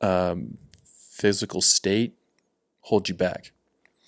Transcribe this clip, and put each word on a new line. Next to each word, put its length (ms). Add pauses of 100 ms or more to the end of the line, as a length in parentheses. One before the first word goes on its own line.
um, 580 (260)
physical 760
state 540 (680)
hold 260
you 60
back. 380 (560)